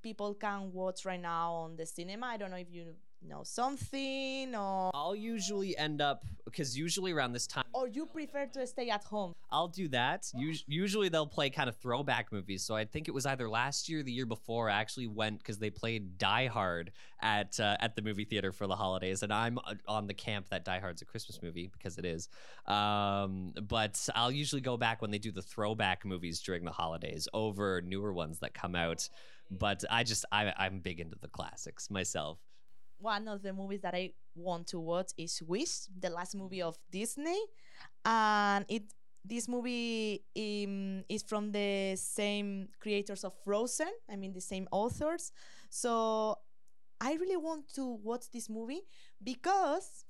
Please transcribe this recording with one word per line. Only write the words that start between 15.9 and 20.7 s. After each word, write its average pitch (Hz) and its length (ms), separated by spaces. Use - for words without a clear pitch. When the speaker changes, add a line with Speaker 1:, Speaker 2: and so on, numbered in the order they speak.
Speaker 2:
Die 107 300
Hard 90 460
at, 104 400
uh, 104 200
at 113 140
the - 60
movie 107 240
theater 98 280
for 101 140
the 95 100
holidays. 95 460
And 107 120
I'm, 117 240
uh, - 160
on 107 200
the 101 80
camp 104 340
that 87 160
Die 92 160